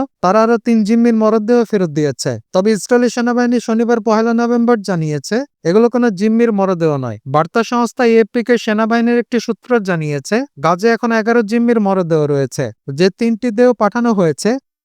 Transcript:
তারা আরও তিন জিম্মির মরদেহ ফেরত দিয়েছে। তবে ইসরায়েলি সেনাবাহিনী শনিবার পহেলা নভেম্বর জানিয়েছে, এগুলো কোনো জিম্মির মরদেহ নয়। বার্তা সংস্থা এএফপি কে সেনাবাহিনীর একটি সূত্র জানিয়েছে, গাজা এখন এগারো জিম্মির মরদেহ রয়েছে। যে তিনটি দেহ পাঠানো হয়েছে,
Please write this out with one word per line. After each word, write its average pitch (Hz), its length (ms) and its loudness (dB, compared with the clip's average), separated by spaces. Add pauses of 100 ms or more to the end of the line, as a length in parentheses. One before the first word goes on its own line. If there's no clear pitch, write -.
(220)
তারা 202 220 2
আরও 233 140 2
তিন 226 260 0
জিম্মির 233 320 2
মরদেহ 220 480 2
ফেরত 190 260 -2
দিয়েছে। 143 420 -2 (220)
তবে 190 180 2
ইসরায়েলি 240 380 0
সেনাবাহিনী 240 500 0
শনিবার 233 420 0
পহেলা 226 320 0
নভেম্বর 233 480 0
জানিয়েছে, 160 560 -4 (260)
এগুলো 214 260 2
কোনো 240 200 0
জিম্মির 220 420 0
মরদেহ 180 460 0
নয়। 120 200 -6 (100)
বার্তা 160 360 0
সংস্থা 240 420 -2
এএফপি 226 380 2
কে 247 140 0
সেনাবাহিনীর 226 600 0
একটি 240 220 -2
সূত্র 233 400 -2
জানিয়েছে, 160 580 -4 (260)
গাজা 180 300 2
এখন 226 180 -2
এগারো 226 300 0
জিম্মির 233 380 0
মরদেহ 185 460 0
রয়েছে। 139 400 -2 (280)
যে 170 160 2
তিনটি 233 420 -2
দেহ 247 220 2
পাঠানো 233 400 0
হয়েছে, 185 380 0 (340)